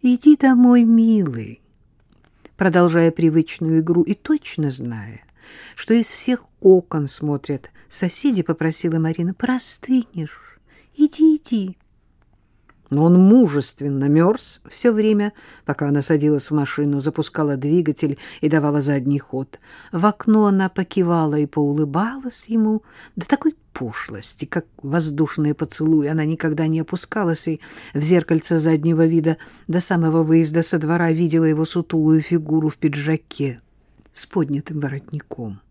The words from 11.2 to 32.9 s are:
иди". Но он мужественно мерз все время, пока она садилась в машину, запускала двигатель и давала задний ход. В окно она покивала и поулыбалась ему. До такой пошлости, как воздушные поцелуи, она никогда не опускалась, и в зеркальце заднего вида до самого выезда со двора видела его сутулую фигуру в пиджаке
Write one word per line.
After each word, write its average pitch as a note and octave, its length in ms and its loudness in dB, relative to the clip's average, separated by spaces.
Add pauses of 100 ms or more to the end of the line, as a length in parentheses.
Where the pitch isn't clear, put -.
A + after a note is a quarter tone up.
иди". G3 400 -6 (1120)
Но C#3+ 160 0
он F3 140 6
мужественно D3 840 2
мерз D#3+ 640 0
все - 220 0
время, G#3+ 420 0 (300)
пока C#3+ 260 -4
она C#3+ 120 0
садилась D3 480 0
в D3+ 60 -2
машину, C#3+ 440 -2
запускала D3 560 -4
двигатель D3 600 -2 (240)
и D#3 80 0
давала D3 320 0
задний C#3 380 -2
ход. - 400 -12 (320)
В E3+ 140 -2
окно G#3+ 420 2
она F#3+ 220 0
покивала E3+ 680 -2
и D3+ 100 0
поулыбалась D#3 1000 -4
ему. A3 340 0 (340)
До - 120 -10
такой D4+ 280 -2 (180)
пошлости, - 720 -12
как E3 200 -6 (160)
воздушные D3+ 720 -2
поцелуи, D3+ 540 -2
она D#3 180 -2
никогда D#3 420 -2
не D#3+ 140 -2
опускалась, F3 680 -4
и D#3+ 140 -6 (320)
в C#3+ 80 -2
зеркальце E3 580 0
заднего D#3+ 460 2
вида E3 320 0 (300)
до E3+ 120 0
самого E3 440 0
выезда D#3+ 400 2
со E3 160 -2
двора E3 320 0
видела E3 340 0
его D#3+ 200 0
сутулую D#3+ 560 0
фигуру D#3 480 0
в - 80 -10
пиджаке C#3+ 840 -4 (500)